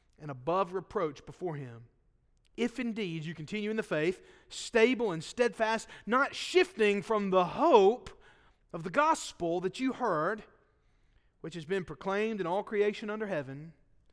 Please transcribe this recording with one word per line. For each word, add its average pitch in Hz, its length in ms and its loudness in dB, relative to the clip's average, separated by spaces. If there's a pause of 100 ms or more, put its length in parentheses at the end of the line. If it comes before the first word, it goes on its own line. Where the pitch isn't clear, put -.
(180)
and 151 140 -12
above 170 420 0
reproach 175 520 -4
before 160 320 -8
him. 120 240 -12 (720)
If 240 240 -2
indeed 202 440 -4
you 165 120 -8
continue 208 340 -6
in 220 80 -4
the 214 60 -2
faith, 170 360 -2 (300)
stable 233 640 2
and 160 120 -4
steadfast, 226 640 0 (200)
not 254 260 2
shifting 214 680 2
from 202 260 0
the 185 160 4
hope 220 640 6 (640)
of 170 80 -10
the 175 80 -8
gospel 185 720 0
that 185 180 -6
you 262 140 -2
heard, 202 480 -2 (1000)
which 160 120 -12
has 165 120 -12
been 185 180 -4
proclaimed 196 580 -4
in 165 60 -4
all 190 160 -2
creation 208 480 -2
under 214 160 -6
heaven, 151 460 -8 (400)